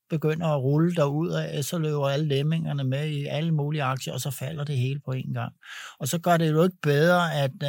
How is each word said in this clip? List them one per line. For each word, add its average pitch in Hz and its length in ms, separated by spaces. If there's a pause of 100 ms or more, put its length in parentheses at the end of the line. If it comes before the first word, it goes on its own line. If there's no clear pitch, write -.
(100)
begynder 156 360
at 147 160
rulle 156 320
derud 151 360
af, 156 340
så 180 140
løber 147 300
alle 147 200
lemmingerne 151 560
med 139 240
i 143 160
alle 143 260
mulige 147 320
aktier, 131 300
og 127 80
så 143 100
falder 147 340
det 147 120
hele 131 280
på 131 80
en 131 220
gang. 120 180 (460)
Og 139 100
så 170 100
gør 170 180
det 160 140
jo 156 140
ikke 185 180
bedre, 160 520
at, 143 160 (180)